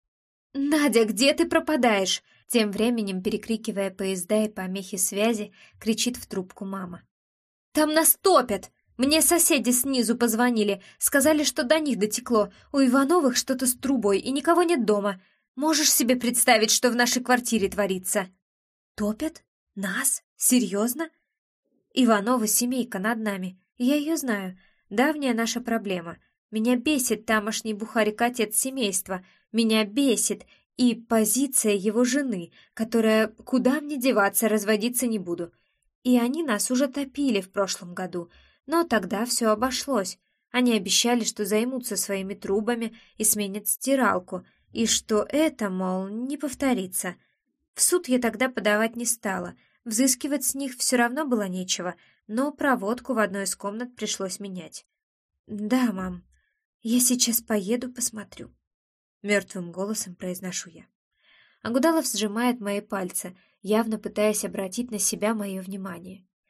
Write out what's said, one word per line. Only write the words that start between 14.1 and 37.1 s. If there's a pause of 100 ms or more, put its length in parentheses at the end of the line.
и
никого
нет
дома. (320)
Можешь
себе
представить,
что
в
нашей
квартире
творится?» (680)
«Топят? (320)
Нас? (100)
Серьезно?» (880)
Иванова
семейка
над
нами. (180)
Я
ее
знаю. (320)
Давняя
наша
проблема. (320)
Меня
бесит
тамошний
бухарик-отец
семейства. (280)
Меня
бесит (360)
и
позиция
его
жены, (200)
которая
«куда
мне
деваться,
разводиться
не
буду». (520)
И
они
нас
уже
топили